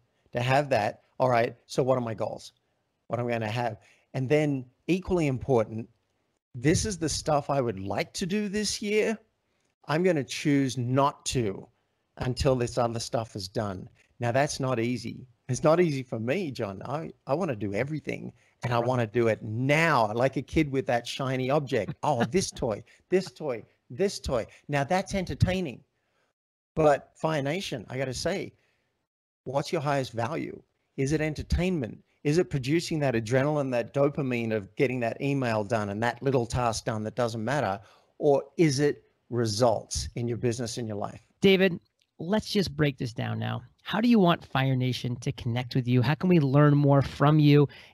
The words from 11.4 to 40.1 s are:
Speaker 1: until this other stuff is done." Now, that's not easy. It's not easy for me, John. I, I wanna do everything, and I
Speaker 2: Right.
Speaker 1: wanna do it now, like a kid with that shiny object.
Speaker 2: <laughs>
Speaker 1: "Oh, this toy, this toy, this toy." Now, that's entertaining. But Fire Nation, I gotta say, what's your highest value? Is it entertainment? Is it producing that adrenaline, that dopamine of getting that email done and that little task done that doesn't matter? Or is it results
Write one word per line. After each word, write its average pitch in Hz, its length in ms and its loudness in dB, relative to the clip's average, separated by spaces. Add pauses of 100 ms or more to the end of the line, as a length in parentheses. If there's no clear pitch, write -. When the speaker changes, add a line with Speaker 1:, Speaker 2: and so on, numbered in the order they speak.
Speaker 1:
until 127 380 0
this 120 220 -2
other 117 220 0
stuff - 360 -6
is 98 120 -10
done." 101 420 -6 (300)
Now, 120 120 -2
that's 139 280 0
not 131 200 -2
easy. 120 480 -4 (220)
It's 127 140 -2
not 160 180 6
easy 147 200 0
for 127 160 -8
me, 143 320 -2
John. 101 360 -8
I, 151 260 -8 (160)
I 131 60 -2
wanna 156 240 -2
do 101 160 -4
everything, 123 580 -6 (320)
and 120 80 -2
I 120 80 2
Speaker 2:
Right. 117 80 0
Speaker 1:
wanna 123 200 0
do 117 200 2
it 107 160 0
now, 127 720 2
like 127 240 0
a 143 40 -2
kid 151 300 0
with 131 140 0
that 120 200 0
shiny 131 440 -4
object. 131 480 0
Speaker 2:
<laughs> - 60 -10
Speaker 1:
"Oh, 131 200 0
this 156 280 -2
toy, 113 340 -4 (240)
this 185 220 0
toy, 131 340 -8 (240)
this 180 320 -4
toy." 117 260 -2 (220)
Now, 143 160 0
that's 185 280 -2
entertaining. 180 680 -2 (880)
But 151 420 2
Fire 160 260 0
Nation, 143 480 -4
I 127 80 -8
gotta 131 160 -2
say, 165 400 -4 (880)
what's 139 300 -4
your 165 80 -2
highest 139 320 -2
value? 120 480 -6 (340)
Is 131 160 -2
it 156 80 2
entertainment? 156 840 -2 (220)
Is 147 140 2
it 180 120 2
producing 151 500 -2
that 135 160 2
adrenaline, 131 560 0
that 120 220 -2
dopamine 131 600 0
of 98 220 -4
getting 127 260 0
that 113 180 -2
email 131 460 0
done 104 240 -2
and 104 140 -4
that 123 200 -2
little 131 220 2
task 120 400 -2
done 110 180 -4
that 107 120 -8
doesn't 117 280 -2
matter? 110 380 -2 (380)
Or 139 260 4 (120)
is 151 220 4
it 147 240 0 (260)
results 113 840 0